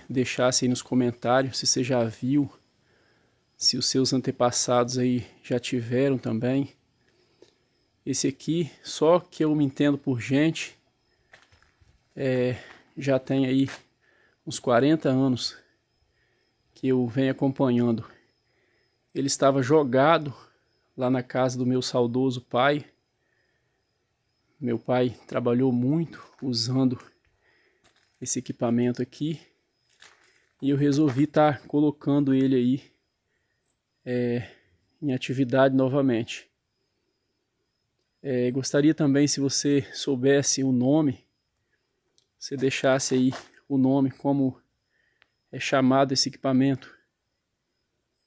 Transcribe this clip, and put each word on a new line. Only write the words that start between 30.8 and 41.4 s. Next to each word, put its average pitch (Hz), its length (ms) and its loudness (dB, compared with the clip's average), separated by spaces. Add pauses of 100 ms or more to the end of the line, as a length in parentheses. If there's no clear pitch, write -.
tá 151 400 2
colocando 143 680 0
ele 135 240 2
aí, 123 360 0 (1120)
é, 123 460 -4 (500)
em 143 120 -2
atividade 131 640 2
novamente. 131 760 0 (1700)
É, 127 280 -2
gostaria 147 440 0
também, 143 320 2
se 143 140 -2
você 139 420 0 (100)
soubesse 135 720 0
o 131 80 2
nome, 131 540 2 (1120)